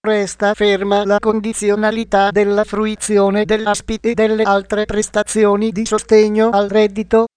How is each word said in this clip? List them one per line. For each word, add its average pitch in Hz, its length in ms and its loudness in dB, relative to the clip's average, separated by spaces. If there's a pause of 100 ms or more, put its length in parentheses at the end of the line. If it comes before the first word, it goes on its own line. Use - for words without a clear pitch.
Resta 208 520 -2
ferma 202 500 0
la 202 160 2
condizionalità 214 1120 0
della 202 320 0
fruizione 208 800 0
dell'aspi 214 560 -2
e 233 140 -2
delle 220 300 0
altre 202 420 0
prestazioni 208 880 0
di 214 120 -4
sostegno 214 680 2
al 202 180 0
reddito. 214 560 0 (120)